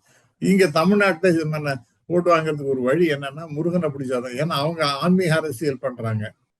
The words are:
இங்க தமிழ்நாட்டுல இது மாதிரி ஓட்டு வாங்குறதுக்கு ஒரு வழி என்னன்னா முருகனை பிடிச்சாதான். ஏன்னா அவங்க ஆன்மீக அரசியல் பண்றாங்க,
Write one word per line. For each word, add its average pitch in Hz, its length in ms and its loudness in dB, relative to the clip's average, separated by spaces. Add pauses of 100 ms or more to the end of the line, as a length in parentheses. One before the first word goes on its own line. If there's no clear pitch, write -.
(420)
இங்க 190 260 4
தமிழ்நாட்டுல 185 640 2
இது 160 120 0
மாதிரி 151 280 -4 (320)
ஓட்டு 175 240 0
வாங்குறதுக்கு 156 440 0
ஒரு 131 80 -2
வழி 143 260 2
என்னன்னா 143 400 -6
முருகனை 160 420 -2
பிடிச்சாதான். 127 460 -6
ஏன்னா 156 200 -2
அவங்க 156 300 -2 (140)
ஆன்மீக 175 360 2
அரசியல் 147 440 -4
பண்றாங்க, 113 440 -4 (360)